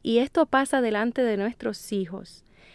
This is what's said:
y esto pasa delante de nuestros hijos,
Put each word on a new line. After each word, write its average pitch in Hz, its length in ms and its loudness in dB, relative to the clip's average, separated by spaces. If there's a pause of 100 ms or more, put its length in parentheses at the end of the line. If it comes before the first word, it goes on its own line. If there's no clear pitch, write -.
y 233 160 2
esto 302 260 2
pasa 269 360 2
delante 233 420 0
de 220 120 2
nuestros 214 560 -4
hijos, 190 540 -6 (300)